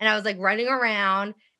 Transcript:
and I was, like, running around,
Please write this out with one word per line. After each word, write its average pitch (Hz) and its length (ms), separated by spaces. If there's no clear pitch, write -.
and 220 80
I 214 60
was, 208 100
like, 202 120
running 208 300
around, 208 680